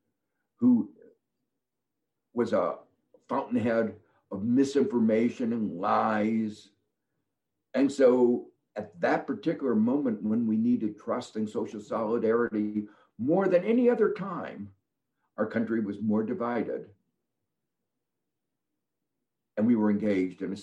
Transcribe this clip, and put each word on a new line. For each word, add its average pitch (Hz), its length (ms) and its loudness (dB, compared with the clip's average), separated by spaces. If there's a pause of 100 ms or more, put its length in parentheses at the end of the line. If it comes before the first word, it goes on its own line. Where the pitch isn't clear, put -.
(600)
who 120 280 4 (1400)
was 113 200 0
a 87 220 0 (520)
fountainhead 113 680 -2 (360)
of 98 120 -8
misinformation 120 1080 2
and 101 260 -4
lies. 110 880 -2 (1040)
And 135 180 2
so 123 560 4 (280)
at - 240 -12
that 143 280 0
particular - 480 -2
moment 120 480 0
when 113 240 0
we 110 100 0
needed 110 400 0
trust 117 400 -6
and 107 120 -4
social 107 320 -6
solidarity 110 1080 -2 (300)
more 170 300 2
than 180 160 0
any 240 260 2
other 226 220 2
time, 127 580 -10 (680)
our 110 80 0
country 113 360 -2
was 101 200 -6
more 107 220 2
divided. 120 580 -4 (2750)
And 107 100 2
we 120 80 6
were 107 160 2
engaged 95 500 0
in 92 120 -6
a 101 100 -10